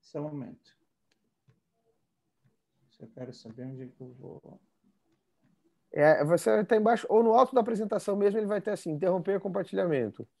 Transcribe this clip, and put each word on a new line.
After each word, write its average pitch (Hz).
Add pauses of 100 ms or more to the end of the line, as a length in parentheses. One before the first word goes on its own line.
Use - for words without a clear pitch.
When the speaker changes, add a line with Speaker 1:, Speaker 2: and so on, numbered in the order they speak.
Speaker 1:
Só -
um 147
momento. 147 (2250)
Eu -
quero 127
saber 117
onde 131
é 127
que 127
eu 123
vou. - (1300)
Speaker 2:
É, 151
você 190
tá 233
embaixo, 220
ou 220
no 220
alto 254
da 240
apresentação 208
mesmo, 202
ele 214
vai 208
ter 214
assim, 175
interromper 185
o 180
compartilhamento. 170 (140)